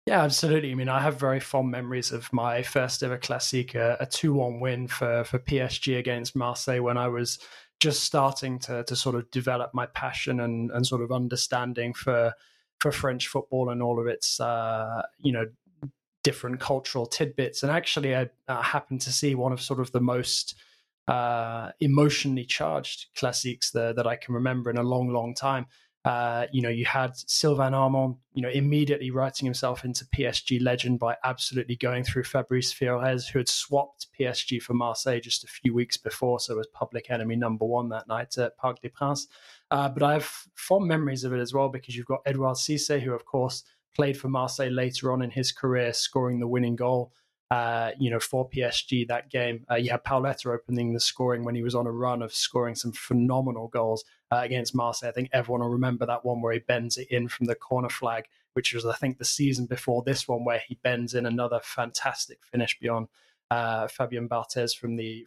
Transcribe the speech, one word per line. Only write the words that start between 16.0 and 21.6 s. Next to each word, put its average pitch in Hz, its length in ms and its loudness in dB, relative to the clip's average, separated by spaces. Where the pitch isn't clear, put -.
different 127 360 0
cultural 131 460 -2
tidbits. 127 560 -2
And 143 100 2
actually, 147 440 0
I, 127 140 0
I 120 160 -2
happened 131 380 -2
to 131 120 -4
see 139 220 2
one 127 160 2
of 127 100 -4
sort 131 180 -2
of 127 120 -2
the 123 100 2
most, 123 540 0
uh, 117 600 0